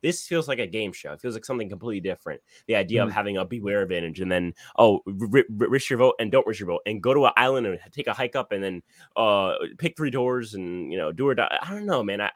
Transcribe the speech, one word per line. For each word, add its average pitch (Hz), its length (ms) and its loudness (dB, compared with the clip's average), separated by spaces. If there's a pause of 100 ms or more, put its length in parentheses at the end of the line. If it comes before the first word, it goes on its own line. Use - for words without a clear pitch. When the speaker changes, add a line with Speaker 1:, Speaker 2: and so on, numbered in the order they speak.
Speaker 1:
This 262 240 -2
feels 165 220 -2
like 127 120 -2
a 107 80 -2
game 101 240 -4
show. 73 200 -12
It 78 80 -14
feels 123 140 -6
like 110 100 -10
something 117 240 -6
completely 101 320 -6
different. 85 400 -6 (260)
The 110 100 2
idea 101 260 2
of 104 80 0
Speaker 2:
Mm. - 20 -10
Speaker 1:
having 101 240 -2
a 95 80 -2
beware 101 380 -2
advantage, 87 380 -4
and 92 120 -2
then, 87 220 0 (240)
oh, 107 260 8
ri-, 104 460 2
ri-, 107 180 0
risk 135 220 0
your 127 80 0
vote 127 220 6
and 110 100 -2
don't 131 160 4
risk 104 140 -4
your 92 80 -8
vote, 85 180 -2
and 104 160 -6
go 123 100 2
to 139 140 6
an - 100 6
island 127 300 4
and 90 120 -2 (120)
take 147 160 -8
a 110 80 -2
hike 123 220 -4
up, 127 160 -2
and 98 120 -2
then, 90 180 -6 (340)
uh, 101 400 4 (220)
pick 165 160 -4
three 151 160 -4
doors, 123 440 -2
and, 90 360 -8
you 87 60 -6
know, 80 160 -2
do 131 160 0
or 135 60 2
die. - 260 0
I 170 120 -10
don't 208 120 -10
know, 160 180 0
man. 101 200 -4
I, 104 140 -2